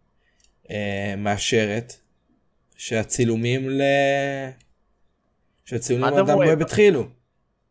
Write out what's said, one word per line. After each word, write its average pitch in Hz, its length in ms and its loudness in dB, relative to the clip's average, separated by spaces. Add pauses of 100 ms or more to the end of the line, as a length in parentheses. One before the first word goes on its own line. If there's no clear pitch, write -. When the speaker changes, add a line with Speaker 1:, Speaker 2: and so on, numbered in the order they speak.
(720)
Speaker 1:
אה, 101 480 -6
מאשרת 104 760 -2 (840)
שהצילומים 120 960 -2
ל-, 139 800 0 (1120)
שהצילומים 127 500 -2
Speaker 2:
אדם 190 120 4
Speaker 1:
אדם 147 120 4
Speaker 2:
ווב. 170 100 4
Speaker 1:
ווב 156 140 2
התחילו. 175 440 4 (640)